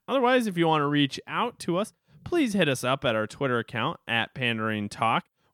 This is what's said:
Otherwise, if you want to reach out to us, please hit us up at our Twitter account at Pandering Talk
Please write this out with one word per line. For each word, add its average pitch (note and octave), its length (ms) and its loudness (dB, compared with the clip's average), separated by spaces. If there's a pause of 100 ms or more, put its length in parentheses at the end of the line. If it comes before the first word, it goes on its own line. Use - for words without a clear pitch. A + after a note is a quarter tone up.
Otherwise, B3 400 2
if F3+ 100 -4
you E3 80 2
want D#3+ 160 4
to C#3+ 60 0
reach D3 400 0
out F#3 320 -6
to E3+ 180 -2
us, G#3 140 -4 (320)
please C#4+ 300 0
hit F3+ 160 4
us B2+ 160 -2
up C3 180 0
at B2+ 100 2
our A2 140 0
Twitter B2+ 320 0
account A#2+ 480 -4
at A2+ 260 -2
Pandering A2 540 -2
Talk A#2 380 0 (280)